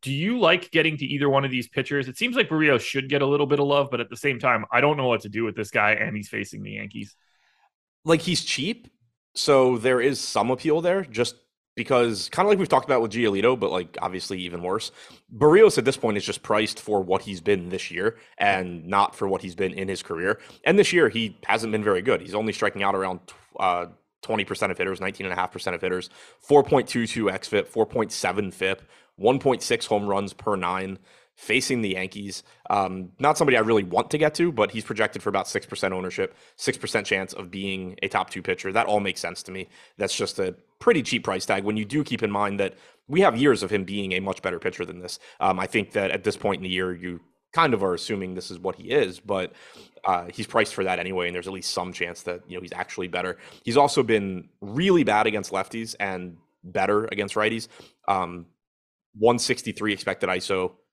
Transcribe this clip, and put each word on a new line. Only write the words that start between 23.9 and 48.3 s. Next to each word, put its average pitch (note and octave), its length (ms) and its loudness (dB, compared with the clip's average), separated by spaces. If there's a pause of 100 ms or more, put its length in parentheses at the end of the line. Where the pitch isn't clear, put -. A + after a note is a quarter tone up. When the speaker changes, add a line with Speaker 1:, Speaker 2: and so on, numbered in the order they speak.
Speaker 2:
twenty G#2+ 240 -2
percent F#2+ 280 -2
of F2 60 -8
hitters, F#2 220 -4
nineteen G2 260 -6
and F2+ 60 -6
a F2+ 40 -4
half F#2 160 -4
percent F2+ 240 -6
of E2 40 -8
hitters, F2+ 300 -4 (300)
four C#3+ 240 6
point C#3 240 2
two A#2 180 -2
two A2 200 -4
xFIP, F#2+ 420 -2
four A2 180 2
point A2 240 -2
seven F#2+ 400 -2
fip, F#2+ 320 -2 (320)
one A#2+ 240 4
point C3 240 2
six - 240 0
home G#2 220 0
runs G2 240 0
per G2+ 240 -2
nine, F#2 420 -4 (380)
facing A#2+ 460 0
the G2+ 80 -2
Yankees. F#2+ 520 -8 (260)
Um, F#2 520 -2
not D3 180 2
somebody C3+ 180 4
I A2+ 40 6
really A2 240 4
want F2+ 260 -2
to D3+ 80 0
get D3+ 160 2
to, E3+ 160 0
but G#2+ 220 0
he's A2 120 -8
projected G#2+ 380 -2
for - 60 -2
about G2 180 -2
six - 200 -6
percent F#2+ 280 -4
ownership, F#2 420 -4 (200)
six - 200 -4
percent G#2 300 -4
chance F#2+ 260 -2
of F#2 160 -14
being F#2+ 540 -8
a G2 60 -4
top F#2 220 -2
two F2 120 -12
pitcher. F#2+ 300 -6
That G#2+ 140 2
all G#2 120 0
makes F#2+ 220 -4
sense F2 240 -10
to F#2 80 -16
me. F#2 160 -12 (300)
That's G2 180 -4
just - 240 -4
a F#2 160 -4 (240)
pretty E3+ 240 4
cheap A#2+ 180 -2
price F#2+ 240 -4
tag G2 160 0
when G#2+ 140 -2
you G#2+ 80 -4
do C#3+ 180 -2
keep A#2 220 -4
in G#2 80 0
mind G2+ 260 -2
that F#2+ 160 -2 (320)
we - 140 0
have D#3+ 160 4
years B2 260 4
of F#2+ 80 -4
him G2 140 0
being F#2+ 280 -6
a F#2 80 -2
much G2 220 -6
better F2+ 160 -4
pitcher F2+ 260 -6
than F2 140 -12
this. F2+ 220 -12 (180)
Um, F#2 220 2
I F#2+ 80 -4
think G#2 240 -2
that G2 180 0
at G2 140 -4
this G#2 120 -2
point G2 220 -2
in F#2 60 -10
the F#2 40 -6
year, F#2 240 -2
you F2 280 -10 (320)
kind D3 200 4
of G2+ 100 2
are F#2 120 2
assuming F#2 400 -6